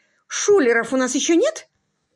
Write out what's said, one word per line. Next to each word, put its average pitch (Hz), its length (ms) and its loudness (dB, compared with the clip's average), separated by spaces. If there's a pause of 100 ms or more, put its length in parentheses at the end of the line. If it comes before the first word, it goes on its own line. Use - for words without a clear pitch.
(280)
Шулеров 233 640 0
у 262 60 -2
нас 254 180 -2
ещё 330 200 0
нет?» 523 340 -2 (460)